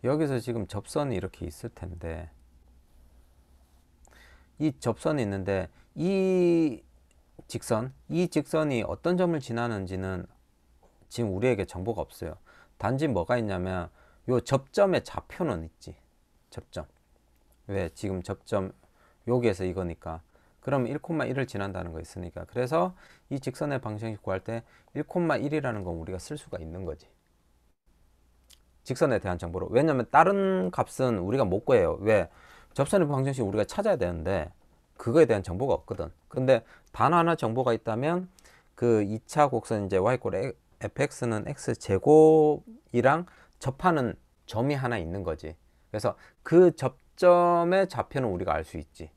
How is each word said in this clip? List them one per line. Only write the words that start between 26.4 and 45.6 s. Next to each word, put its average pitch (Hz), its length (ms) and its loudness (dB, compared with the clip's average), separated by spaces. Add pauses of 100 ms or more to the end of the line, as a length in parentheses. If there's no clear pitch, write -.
있는 82 240 -10
거지. 78 240 -10 (1800)
직선에 131 360 0
대한 90 180 -4
정보로. 87 300 -6
왜냐면 127 440 2
다른 185 600 4
값은 123 480 -2
우리가 110 260 0
못 87 200 -2
구해요. 87 360 4
왜? 101 280 4 (440)
접선의 165 340 2
방정식 135 380 -2
우리가 101 200 0
찾아야 202 320 -2
되는데 85 540 -2 (460)
그거에 139 280 4
대한 107 180 0
정보가 101 320 -2
없거든. 85 360 -8 (160)
근데 131 360 2 (280)
단 131 220 2
하나 170 220 4
정보가 123 380 0
있다면 147 560 -2 (460)
그 113 280 4
이 107 240 -4
차 151 200 4
곡선 113 380 -2
이제 95 120 2
y 113 200 4
꼴 - 180 -4
에-, 123 180 -4 (280)
fx는 117 680 -4
x 131 280 -6
제곱이랑 151 1500 4 (340)
접하는 139 560 0 (320)
점이 127 260 -2
하나 127 240 -2
있는 90 260 -6
거지. 80 320 -8 (360)